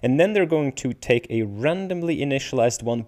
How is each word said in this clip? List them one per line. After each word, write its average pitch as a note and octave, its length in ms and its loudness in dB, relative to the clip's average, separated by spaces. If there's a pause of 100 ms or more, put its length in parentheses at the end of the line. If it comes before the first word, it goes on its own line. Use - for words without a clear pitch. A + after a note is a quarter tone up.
And B2+ 160 2
then G3 140 4
they're G3 140 2
going D3+ 260 0
to B2 220 -4
take - 340 2
a A2+ 140 0
randomly E3+ 760 -2
initialized C3+ 640 0
one, A#2 260 -2